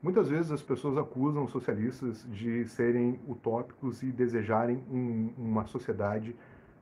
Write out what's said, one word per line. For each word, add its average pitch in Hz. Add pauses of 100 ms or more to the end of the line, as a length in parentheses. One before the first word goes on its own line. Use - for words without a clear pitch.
muitas 185
vezes 156
as 143
pessoas 135
acusam 139
os 120
socialistas 120
de 113
serem 120
utópicos 120
e 131
desejarem 117
um, 117
uma 110
sociedade 110 (460)